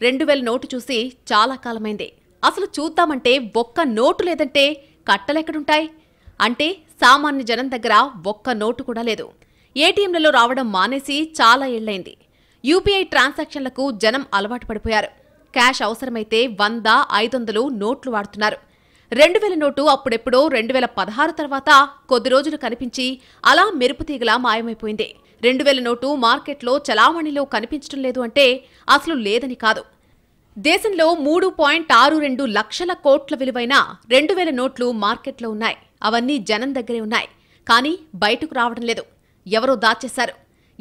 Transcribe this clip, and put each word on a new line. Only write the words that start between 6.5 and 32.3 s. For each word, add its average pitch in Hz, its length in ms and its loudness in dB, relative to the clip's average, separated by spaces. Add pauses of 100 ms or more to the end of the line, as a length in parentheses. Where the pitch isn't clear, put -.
సామాన్య 285 680 2
జనం 240 280 -4
దగ్గర 240 400 2 (160)
ఒక్క 214 240 -6
నోటు 233 320 -4
కూడా 233 200 -8
లేదు. 220 260 -6 (480)
ఏటీఎంలలో 349 540 2
రావడం 247 420 2
మానేసి 277 640 -2
చాలా 254 300 4
ఏళ్లైంది. 220 500 -8 (480)
యూపీఐ 381 380 2
ట్రాన్సాక్షన్లకు 277 880 -2
జనం 220 340 0 (100)
అలవాటు 208 320 -4
పడిపోయారు. 214 400 -4 (460)
క్యాష్ 254 300 2
అవసరమైతే 226 640 -2
వంద, 220 560 0 (120)
ఐదొందలు 226 540 -2
నోట్లు 254 420 -6
వాడుతున్నారు. 208 460 -4 (560)
రెండు 311 260 4
వేల 415 160 -2
నోటు 285 280 0
అప్పుడెప్పుడో 269 640 2
రెండు 240 260 -2
వేల 254 120 2
పదహారు 226 460 -2
తర్వాత 285 580 2 (200)
కొద్ది 247 200 0
రోజులు 285 280 0
కనిపించి 254 640 -8 (240)
అలా 349 300 4
మెరుపుతీగలా 247 640 -2
మాయమైపోయింది. 220 800 -4 (280)
రెండు 254 220 2
వేల 269 160 2
నోటు 240 340 -2
మార్కెట్లో 269 640 0
చలామణిలో 285 640 2
కనిపించడం 269 580 -6
లేదు 254 180 -4
అంటే 254 440 2 (300)
అసలు 320 200 -2
లేదని 240 400 -2
కాదు. 220 300 0 (760)
దేశంలో 339 560 2
మూడు 330 320 2 (140)
పాయింట్ 311 320 2
ఆరు 269 240 6
రెండు 277 280 -2